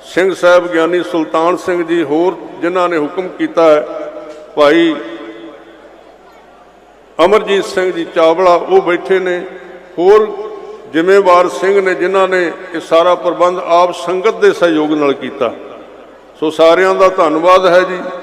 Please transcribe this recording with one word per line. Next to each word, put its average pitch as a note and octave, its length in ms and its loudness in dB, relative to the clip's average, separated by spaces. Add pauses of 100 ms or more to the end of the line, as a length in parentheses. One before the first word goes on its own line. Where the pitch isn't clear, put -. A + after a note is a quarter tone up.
(140)
ਸਿੰਘ F#3+ 200 0
ਸਾਹਿਬ F3 340 4
ਗਿਆਨੀ E3+ 360 0
ਸੁਲਤਾਨ E3 540 -2
ਸਿੰਘ F3 260 -4
ਜੀ, E3 200 -2
ਹੋਰ D#3+ 320 0 (260)
ਜਿਨ੍ਹਾਂ F3+ 280 -2
ਨੇ E3+ 80 -2
ਹੁਕਮ D3+ 300 -4
ਕੀਤਾ D#3+ 360 -2
ਹੈ, D3+ 240 4 (680)
ਭਾਈ D#3 400 2 (2250)
ਅਮਰਜੀਤ G3 400 0
ਸਿੰਘ F#3 260 -4
ਜੀ E3+ 140 -6 (100)
ਚਾਵਲਾ, E3+ 380 4
ਉਹ E3+ 280 2
ਬੈਠੇ F3 380 0
ਨੇ, F3+ 220 -4 (580)
ਹੋਰ G3+ 500 2 (440)
ਜ਼ਿੰਮੇਵਾਰ F3+ 560 4
ਸਿੰਘ F#3+ 320 0
ਨੇ F#3 140 0
ਜਿਨ੍ਹਾਂ F#3+ 320 0
ਨੇ F3+ 240 -2 (220)
ਇਹ D#3+ 60 -6
ਸਾਰਾ E3+ 360 2
ਪ੍ਰਬੰਧ F3 440 -2
ਆਪ F3 360 0
ਸੰਗਤ F#3 400 -2
ਦੇ G3 180 2
ਸਹਿਯੋਗ D#3 400 0
ਨਾਲ D3 200 0
ਕੀਤਾ। B2 400 -6 (880)
ਸੋ D#3 100 -2
ਸਾਰਿਆਂ E3+ 460 4
ਦਾ F#3+ 140 4
ਧੰਨਵਾਦ F3+ 560 2
ਹੈ F3+ 160 4
ਜੀ। F#3 160 -4 (240)